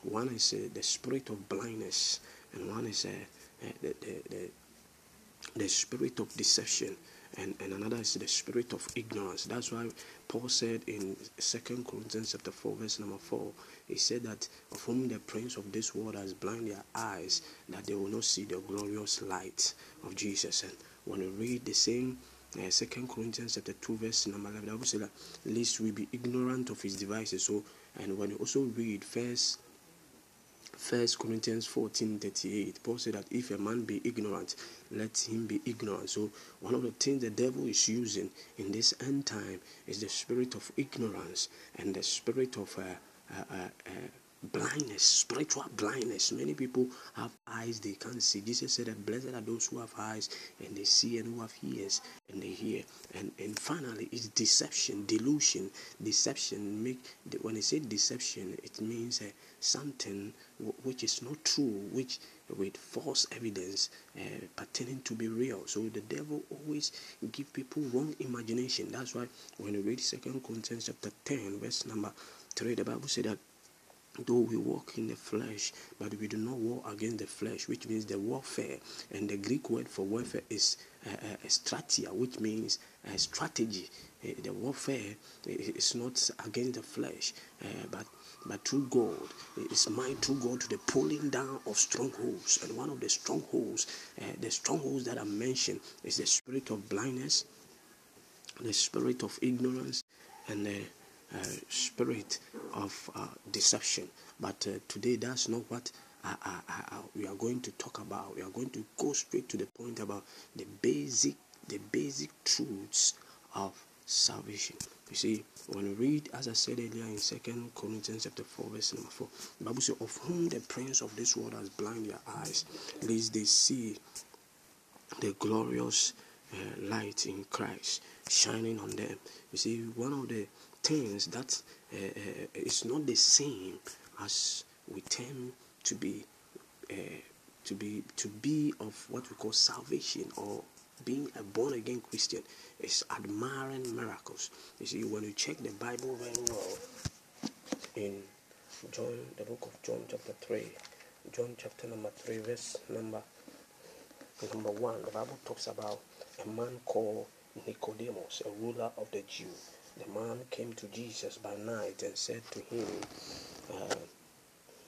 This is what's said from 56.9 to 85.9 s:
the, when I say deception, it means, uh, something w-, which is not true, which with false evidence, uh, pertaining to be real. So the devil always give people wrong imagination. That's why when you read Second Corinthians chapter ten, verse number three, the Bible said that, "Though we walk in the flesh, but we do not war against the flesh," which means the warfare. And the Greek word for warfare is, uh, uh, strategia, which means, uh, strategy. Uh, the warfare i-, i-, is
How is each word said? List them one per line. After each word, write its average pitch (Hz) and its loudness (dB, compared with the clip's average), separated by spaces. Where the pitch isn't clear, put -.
the, - -4
when 110 0
I 104 0
say 147 4
deception, 107 0
it - -12
means, 117 0
uh, 104 -6
something 107 0
w-, 110 -4
which 127 -2
is - 0
not 143 -6
true, 104 4
which 127 -2
with 98 -2
false - 0
evidence, 98 -2
uh, 98 -6
pertaining 127 -4
to 113 -4
be 113 0
real. 113 0
So 110 0
the 110 -4
devil 147 -4
always 147 -2
give 139 -8
people 135 -2
wrong 143 4
imagination. 120 0
That's 123 -4
why 120 -2
when 104 -2
you 101 2
read 117 2
Second 131 -2
Corinthians 113 -4
chapter - -6
ten, 101 -2
verse - -2
number 107 -2
three, 117 2
the 101 2
Bible 123 -2
said - 2
that, 107 0
"Though 120 8
we 113 6
walk - 0
in 113 0
the 113 -2
flesh, 110 -2
but 104 -2
we 107 -2
do 107 -2
not 120 0
war 120 0
against 107 -2
the 101 -2
flesh," - -4
which - -2
means 110 2
the 101 0
warfare. 113 0
And 104 0
the 101 0
Greek 113 2
word 123 2
for 98 0
warfare 117 0
is, - 4
uh, 104 -4
uh, 104 -6
strategia, - 2
which 123 2
means, 110 2
uh, 101 -2
strategy. 110 0
Uh, 113 -2
the 101 -2
warfare 110 -2
i-, - -2
i-, - 0
is - 4